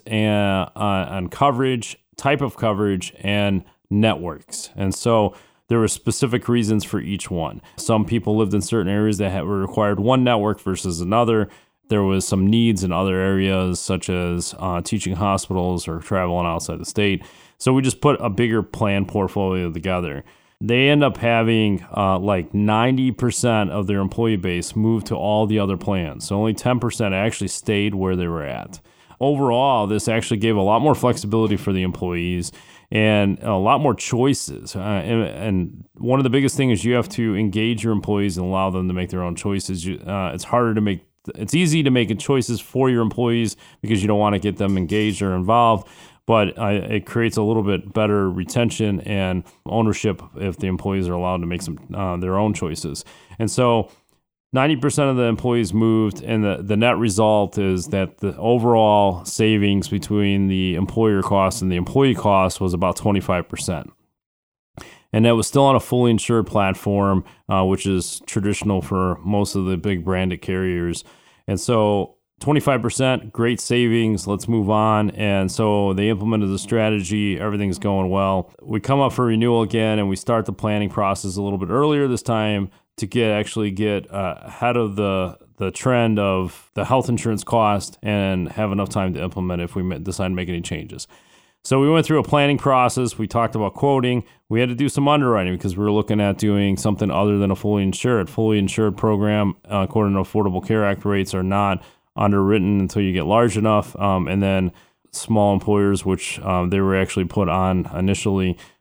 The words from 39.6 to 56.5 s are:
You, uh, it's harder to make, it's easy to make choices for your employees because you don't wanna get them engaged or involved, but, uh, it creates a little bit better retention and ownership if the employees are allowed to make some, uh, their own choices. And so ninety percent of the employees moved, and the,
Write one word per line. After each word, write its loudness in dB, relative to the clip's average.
You, -6
uh, -6
it's -10
harder 0
to 0
make, -2
it's -4
easy 4
to 2
make 2
choices -2
for 0
your 2
employees 0
because 0
you 2
don't 4
wanna 2
get -2
them 0
engaged 0
or 0
involved, 2
but, 2
uh, -2
it -2
creates -2
a 0
little 0
bit -2
better 2
retention -2
and -2
ownership 0
if -6
the -4
employees -2
are -2
allowed -2
to -4
make -6
some, -10
uh, -4
their -2
own 2
choices. -6
And -2
so 2
ninety 2
percent 0
of 0
the 2
employees 0
moved, 2
and -2
the, 0